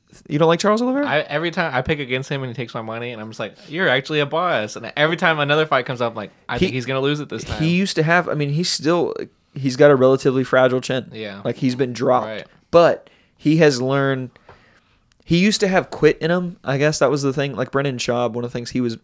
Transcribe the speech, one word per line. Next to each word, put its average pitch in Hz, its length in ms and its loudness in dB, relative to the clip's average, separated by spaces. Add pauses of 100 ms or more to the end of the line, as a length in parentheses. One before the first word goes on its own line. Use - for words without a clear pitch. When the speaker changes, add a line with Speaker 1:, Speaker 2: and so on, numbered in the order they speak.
(300)
Speaker 1:
You 151 80 -2
don't 160 100 4
like 170 120 2
Charles 214 240 2
Oliveira? 269 240 -2
Speaker 2:
I, 147 140 0
every 160 280 -4
time 160 240 -4
I 127 80 0
pick 151 160 -2
against 131 320 -6
him 139 140 -4
and 127 80 -8
he - 20 -12
takes 123 220 -10
my 117 80 -8
money, 117 280 -8
and 110 80 -12
I'm 110 120 -12
just - 80 -14
like, 101 160 -8 (120)
"You're 165 220 -2
actually 139 300 0
a 143 80 0
boss." 151 480 -2
And - 200 -10
every 160 220 2
time 165 220 2
another 147 260 2
fight 131 220 0
comes 123 140 -6
up, 120 100 0
I'm 113 40 -20
like, 101 140 -10 (180)
"I 120 120 -6
Speaker 1:
He, - 80 2
Speaker 2:
think 117 80 -6
he's 123 100 -6
gonna 135 160 -2
lose 147 180 0
it 147 100 -10
this 110 140 -10
time." - 160 -8
Speaker 1:
he 156 160 0
used 190 200 -2
to 160 80 2
have, 170 260 2
I - 60 -2
mean, 147 140 -2
he's 160 200 -2
still, 156 460 0 (400)
he's 131 200 -2
got 147 140 8
a 143 60 8
relatively 131 480 4
fragile 127 380 2
chin. 127 300 -6
Speaker 2:
Yeah. 104 320 -12
Speaker 1:
Like, 117 140 -4
he's 127 160 -2
been 123 200 -4
dropped. 120 340 0
Speaker 2:
Right. 107 180 -10 (240)
Speaker 1:
But 165 400 4 (260)
he 156 220 2
has 147 240 4
learned, 135 480 -2 (960)
he 165 120 2
used 208 240 2
to 202 60 2
have 185 220 0
quit - 300 4
in 156 100 -2
him. 180 340 -2
I 135 140 -2
guess 151 220 2
that 135 100 4
was 143 140 0
the 139 100 0
thing. 139 220 -4
Like, 123 160 -4
Brendan 139 260 -2
Schaub, 120 360 -2
one 120 100 -4
of 120 80 -8
the 127 60 -8
things 120 120 -10
he 127 120 -2
was 113 220 -2